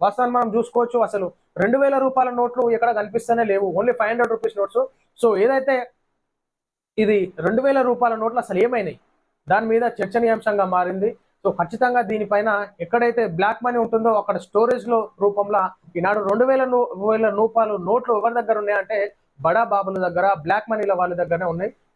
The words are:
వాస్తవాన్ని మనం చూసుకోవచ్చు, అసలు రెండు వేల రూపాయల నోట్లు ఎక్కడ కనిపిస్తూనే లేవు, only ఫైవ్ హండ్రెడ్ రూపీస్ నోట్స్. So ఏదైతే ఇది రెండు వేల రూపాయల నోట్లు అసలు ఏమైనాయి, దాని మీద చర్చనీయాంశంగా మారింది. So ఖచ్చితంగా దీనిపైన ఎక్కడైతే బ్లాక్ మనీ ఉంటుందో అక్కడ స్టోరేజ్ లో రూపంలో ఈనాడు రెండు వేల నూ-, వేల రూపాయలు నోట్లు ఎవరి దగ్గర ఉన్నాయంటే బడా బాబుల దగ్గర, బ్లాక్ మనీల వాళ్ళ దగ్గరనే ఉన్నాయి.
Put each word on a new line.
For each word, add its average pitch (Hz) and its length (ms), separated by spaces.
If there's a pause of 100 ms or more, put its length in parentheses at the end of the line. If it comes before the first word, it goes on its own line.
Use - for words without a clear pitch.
వాస్తవాన్ని 240 360
మనం 226 180
చూసుకోవచ్చు, 240 440
అసలు 196 320 (240)
రెండు 208 220
వేల 277 200
రూపాయల 262 320
నోట్లు 240 400
ఎక్కడ 233 200
కనిపిస్తూనే 226 540
లేవు, 196 280
only 214 200
ఫైవ్ 214 180
హండ్రెడ్ 240 200
రూపీస్ 226 280
నోట్స్. 220 280 (380)
So 214 140
ఏదైతే 262 520 (1080)
ఇది 202 400
రెండు 196 240
వేల 269 200
రూపాయల 240 320
నోట్లు 226 240
అసలు 202 200
ఏమైనాయి, 208 420 (480)
దాని 208 180
మీద 226 160
చర్చనీయాంశంగా 220 800
మారింది. 185 520 (300)
So 190 60
ఖచ్చితంగా 240 480
దీనిపైన 208 640 (140)
ఎక్కడైతే 233 460
బ్లాక్ 202 380
మనీ 240 140
ఉంటుందో 226 340
అక్కడ 202 240
స్టోరేజ్ 226 520
లో 226 200 (120)
రూపంలో 202 480 (280)
ఈనాడు 196 240
రెండు 208 240
వేల 262 200
నూ-, 240 460
వేల 220 180
రూపాయలు 214 480
నోట్లు 220 380
ఎవరి 220 200
దగ్గర 220 240
ఉన్నాయంటే 208 540 (280)
బడా 180 240
బాబుల 190 440
దగ్గర, 180 260
బ్లాక్ 185 360
మనీల 214 220
వాళ్ళ 180 220
దగ్గరనే 170 300
ఉన్నాయి. 175 300 (200)